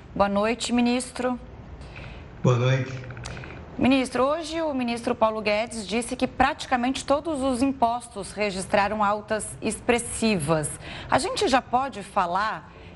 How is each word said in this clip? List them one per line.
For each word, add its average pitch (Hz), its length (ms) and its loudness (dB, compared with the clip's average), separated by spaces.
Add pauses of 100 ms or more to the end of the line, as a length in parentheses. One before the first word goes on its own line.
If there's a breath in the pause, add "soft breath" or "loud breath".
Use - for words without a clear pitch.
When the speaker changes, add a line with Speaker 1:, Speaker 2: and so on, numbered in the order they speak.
(140 loud breath)
Speaker 1:
Boa 202 140 4
noite, 220 460 2
ministro. 240 680 2 (1040 loud breath)
Speaker 2:
Boa 123 140 6
noite. 127 340 2 (840 loud breath)
Speaker 1:
Ministro, 254 460 4
hoje 320 380 0
o 302 120 0
ministro 233 420 -2
Paulo 220 260 2
Guedes 214 460 0
disse 233 300 -2
que 254 100 2
praticamente 254 800 0
todos 294 360 2
os 262 220 2
impostos 240 720 0
registraram 202 680 0
altas 208 460 0 (140)
expressivas. 202 1080 0 (400 loud breath)
A - 80 4
gente 415 300 0
já 247 140 4
pode 233 420 -2
falar 185 680 -2 (220 loud breath)